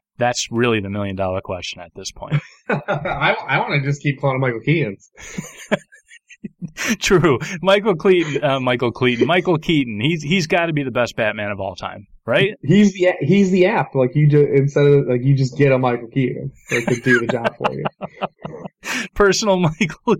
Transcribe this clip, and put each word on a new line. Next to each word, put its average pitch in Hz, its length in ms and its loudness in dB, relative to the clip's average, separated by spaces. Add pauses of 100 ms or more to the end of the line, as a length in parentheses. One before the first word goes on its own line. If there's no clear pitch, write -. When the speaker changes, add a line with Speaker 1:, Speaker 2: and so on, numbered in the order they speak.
(160)
Speaker 1:
that's 123 340 -2
really 117 300 0
the 98 80 -8
million 101 260 -6
dollar 95 280 -4
question 90 400 -10
at 85 120 -18
this 95 160 -14
point. - 300 -6 (140)
<laughs> - 160 -12
Speaker 2:
I, 165 640 -2 (100)
I 139 120 0
wanna 196 240 -2
just 139 180 -4
keep 143 180 -4
cloning 131 220 -2
Michael 120 200 -2
Keaton's. 131 540 -2
<laughs> - 640 -8 (1200)
Speaker 1:
True. 160 380 2 (240)
Michael 196 340 2
Cleaton, 156 460 2
uh, 135 180 0
Michael 127 320 0
Cleaton, 123 340 2
Michael 175 320 2
Keaton. 135 420 -2
He's, 156 220 0
he's 160 240 0
gotta 170 260 0
be 147 100 -2
the 131 80 -4
best 117 260 -2
Batman 107 340 -2
of 98 100 -8
all 95 140 -6
time, 98 320 -12 (200)
right? 190 360 2
Speaker 2:
He's 196 320 6
the, 180 260 2
he's 190 300 4
the 185 160 2
app. 214 280 -2
Like, 127 200 0
you 151 140 4
do, 147 160 6
instead 143 420 2
of, 143 200 4
like, 123 160 0
you 139 140 4
just 131 200 0
get 139 160 4
a 127 60 2
Michael 120 300 -2
Keaton, 135 440 -4 (180)
like, 120 160 -4
to 117 140 -2
do 123 200 4
the 113 60 -4
job 117 300 -4
for - 160 -4
you. - 180 -8
<laughs> - 40 -20 (1200)
Speaker 1:
Personal 196 440 2
<laughs> - 20 0
Michael 180 600 0